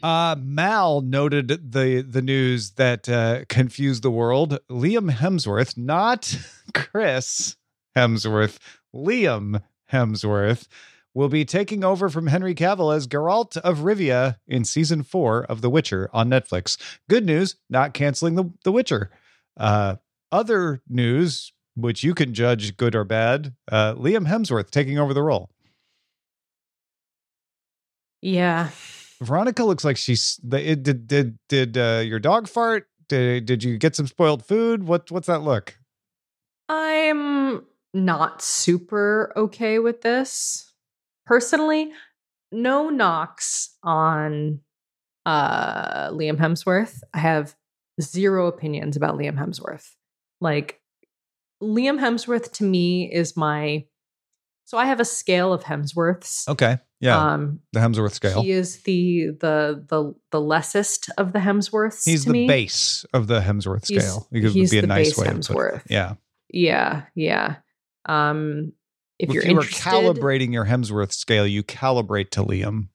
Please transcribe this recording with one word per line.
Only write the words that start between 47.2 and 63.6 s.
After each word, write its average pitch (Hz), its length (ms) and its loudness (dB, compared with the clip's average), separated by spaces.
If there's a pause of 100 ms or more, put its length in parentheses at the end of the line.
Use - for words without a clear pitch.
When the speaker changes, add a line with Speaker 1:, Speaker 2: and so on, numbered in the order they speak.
Speaker 2:
zero 185 460 0
opinions 151 480 -6
about 151 220 0
Liam 147 200 -4
Hemsworth. - 580 -10 (460)
Like, 147 400 -2 (800)
Liam 247 380 0
Hemsworth 233 540 -2
to - 100 -4
me 180 480 2
is 170 260 -2
my, 151 480 -2 (800)
so - 120 -6
I 240 80 2
have 269 140 0
a 233 60 4
scale 185 480 0
of 175 100 -2
Hemsworths. 160 840 -2
Speaker 1:
Okay. 127 300 2 (260)
Yeah, 123 140 6 (160)
Speaker 2:
Um, 147 260 -4 (140)
Speaker 1:
the 110 80 2
Hemsworth 110 320 2
scale. 101 280 0
Speaker 2:
he 190 100 0
is 180 320 -2
the, 175 480 0 (100)
the, 151 480 0
the, 151 240 -2 (180)
the 156 80 0
lessest 160 760 -2
of 185 160 0
the 208 60 0
Hemsworths 208 640 0
Speaker 1:
He's 160 180 2
Speaker 2:
to 135 60 -2
Speaker 1:
the - 40 4
Speaker 2:
me. 240 140 2
Speaker 1:
base - 640 0
of 117 140 2
the 113 140 2
Hemsworth 98 460 0